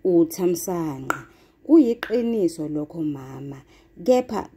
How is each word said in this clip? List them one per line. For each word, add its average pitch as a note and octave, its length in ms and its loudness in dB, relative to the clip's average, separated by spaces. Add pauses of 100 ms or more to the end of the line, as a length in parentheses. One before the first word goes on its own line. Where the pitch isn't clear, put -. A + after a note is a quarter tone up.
UThamsanqa, E3+ 1200 0 (360)
kuyiqiniso A#3 1040 2
lokho D3+ 340 -6
mama, C3+ 600 -8 (420)
kepha B3 540 0